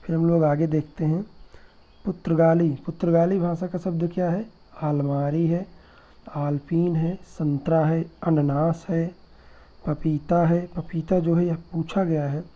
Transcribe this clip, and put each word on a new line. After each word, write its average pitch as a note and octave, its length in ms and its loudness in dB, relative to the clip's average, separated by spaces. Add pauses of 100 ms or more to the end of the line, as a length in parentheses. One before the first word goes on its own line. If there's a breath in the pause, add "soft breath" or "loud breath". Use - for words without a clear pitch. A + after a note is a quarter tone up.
फिर E3 140 -2
हम E3 120 2
लोग E3+ 160 4
आगे D3+ 220 2
देखते D#3 380 -2
हैं E3 200 0 (800 soft breath)
पुर्तगाली। E3 680 2 (160)
पुर्तगाली E3+ 520 2
भाषा E3+ 280 -2
का F3 120 -6
शब्द E3+ 360 -2
क्या F3+ 160 0
है? G#3 160 -2 (360)
अलमारी C#3+ 640 0
है, E3+ 200 0 (680 loud breath)
आलपीन D3+ 640 -2
है, E3 260 0
संतरा D#3 640 0
है, E3 180 0 (180)
अनानास D3+ 640 0
है, E3 180 0 (800 soft breath)
पपीता D#3+ 600 0
है, F3 300 2
पपीता E3 420 -2
जो E3 160 2
है F3 120 2
यह E3 100 -2 (160)
पूछा E3 320 -2
गया D3+ 240 -2
है। D3+ 160 -6 (120)